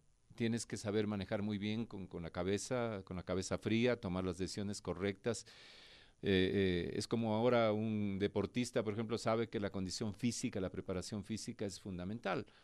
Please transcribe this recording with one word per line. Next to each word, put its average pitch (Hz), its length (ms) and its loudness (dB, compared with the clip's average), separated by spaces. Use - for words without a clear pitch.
tienes 117 320 0
que 110 120 -6
saber 104 280 2
manejar 101 380 0
muy 104 160 -2
bien 107 260 -2
con, 95 220 -10
con 85 160 -8
la 80 80 -6
cabeza, 101 720 0
con 90 120 -6
la 85 60 -4
cabeza 92 360 0
fría, 117 420 2
tomar 92 220 0
las 90 160 -2
decisiones 101 420 -4
correctas. 95 640 -2
Eh, 92 680 4
eh, - 40 -
es 107 80 -2
como 113 300 0
ahora 117 380 6
un 104 440 0
deportista, 101 640 0
por 104 120 -2
ejemplo, 113 240 -2
sabe 113 320 2
que 113 100 -2
la 101 120 0
condición 95 420 -2
física, 113 480 -2
la 90 100 0
preparación 92 540 -4
física 110 400 -6
es 92 160 -8
fundamental. 104 640 -4